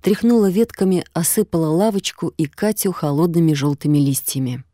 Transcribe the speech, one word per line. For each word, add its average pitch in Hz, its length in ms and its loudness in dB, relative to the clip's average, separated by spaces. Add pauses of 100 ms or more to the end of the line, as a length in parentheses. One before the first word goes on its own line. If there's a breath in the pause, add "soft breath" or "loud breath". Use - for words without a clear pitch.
тряхнуло 214 460 2
ветками, 190 560 0 (100)
осыпало 170 520 0
лавочку 190 640 -2
и - 160 -4
Катю 202 480 -4
холодными 160 600 0
жёлтыми 143 440 0
листьями. 131 640 -2 (120)